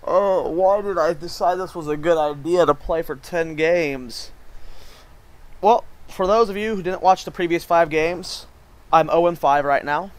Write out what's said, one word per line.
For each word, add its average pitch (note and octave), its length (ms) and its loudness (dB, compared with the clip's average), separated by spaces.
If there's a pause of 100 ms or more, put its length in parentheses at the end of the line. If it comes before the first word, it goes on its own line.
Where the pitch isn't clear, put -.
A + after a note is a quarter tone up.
Oh, F#3 420 2
why F#3+ 320 2
did G3 160 -4
I E3 160 2
decide F3 420 -2
this F#3 180 -8
was D#3+ 140 -8
a D3+ 80 -2
good E3 200 2
idea D3+ 480 2
to D3 100 4
play E3 280 -4
for D3 140 -6
ten D#3+ 400 -6
games? D3 760 -2 (1300)
Well, G#3+ 220 4 (240)
for F#3 220 -2
those A3 200 4
of G3 80 -6
you G#3+ 200 -4
who F#3+ 60 -6
didn't F3+ 200 -4
watch F#3 220 2
the F3 80 -10
previous E3+ 320 -2
five E3+ 260 2
games, E3 560 -4 (460)
I'm D#3+ 180 4
oh E3+ 160 4
and E3+ 100 0
five C#3+ 280 2
right C#3 200 2
now. D#3+ 340 -4